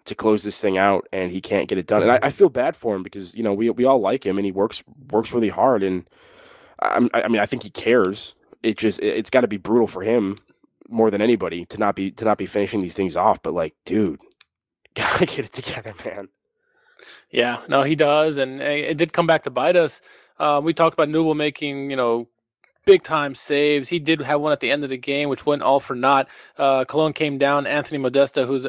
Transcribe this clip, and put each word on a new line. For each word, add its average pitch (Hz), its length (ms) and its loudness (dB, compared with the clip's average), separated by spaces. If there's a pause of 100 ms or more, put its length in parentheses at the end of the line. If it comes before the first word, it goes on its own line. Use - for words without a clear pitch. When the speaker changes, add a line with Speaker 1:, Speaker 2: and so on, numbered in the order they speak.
Speaker 1:
to - 100 -10
close 107 260 2
this 104 180 -8
thing 95 200 0
out, 98 340 2
and 92 180 -4
he 92 80 -8
can't 90 300 -2
get 98 80 -2
it 87 80 -4
done. 107 160 2
And 110 100 4
I, 127 120 4
I 139 80 2
feel 185 180 4
bad 131 260 -2
for 110 200 -4
him 95 80 -6
because, 90 320 -14
you 110 80 -6
know, 104 100 0
we, 113 160 0
we 123 160 0
all 135 160 6
like 104 240 -2
him, 98 140 0
and 101 60 0
he 98 60 -2
works, 98 320 -2 (280)
works 110 220 0
really 113 160 2
hard, 113 340 2
and 92 260 -4 (680)
I'm, - 340 2
I, - 100 2
I 95 40 -2
mean, 113 120 0
I 104 60 2
think 120 160 -6
he 104 80 -14
cares. 107 640 0 (280)
It 110 160 -2
just, 110 220 0
it, 104 160 -2
it's 110 140 -4
gotta 123 180 4
be 101 100 -4
brutal 107 300 2
for 92 160 -8
him 104 340 0 (520)
more 110 220 2
than 101 100 -2
anybody 92 460 0
to - 100 -16
not 101 180 0
be, 98 160 -6
to - 140 -8
not 107 120 2
be 98 80 -6
finishing 101 360 -2
these 87 140 -6
things 90 200 -2
off. 92 260 0
But, 80 120 -6
like, 80 220 -4 (100)
dude, 165 340 -2 (400)
<laughs> - 360 -20
gotta - 300 0
get 131 200 -6
it - 80 -18
together, 113 400 -12 (100)
man. 104 260 -12 (1000)
Speaker 2:
Yeah, 120 400 -2
no, 139 140 4
he 151 120 0
does, 151 420 2
and 131 220 -4
it, 147 300 -4
it 160 80 -4
did 165 160 -2
come 170 140 0
back 160 160 2
to 143 80 -6
bite 151 240 0
us. 165 260 0 (380)
Uh, 147 240 2
we 165 100 0
talked 165 220 2
about 151 140 2
Newell 156 260 0
making, 143 540 -4
you 135 60 -4
know, 120 320 0 (580)
big 190 180 6
time 147 320 -2
saves. 147 520 0
He 175 120 -2
did 156 220 0
have 147 200 0
one 151 100 0
at 143 80 0
the 123 120 -2
end 147 120 -2
of 135 60 -6
the 131 80 -6
game, 143 320 -4
which 131 160 -4
went 147 160 0
all 135 180 4
for 131 160 -8
naught. 135 320 2 (300)
Uh, 135 260 2
Cologne 151 300 0
came 147 240 -2
down. 139 280 2
Anthony 147 320 -4
Modesta, 135 480 0
who's, 131 240 -2